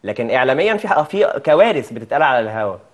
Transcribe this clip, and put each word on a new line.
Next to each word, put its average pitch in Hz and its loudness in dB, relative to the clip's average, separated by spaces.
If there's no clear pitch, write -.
لكن 110 -4
إعلاميا 135 2
في 214 -8
ح-، 196 2
في 196 -2
كوارث 156 2
بتتقال 117 -4
على 135 2
الهوا 107 -4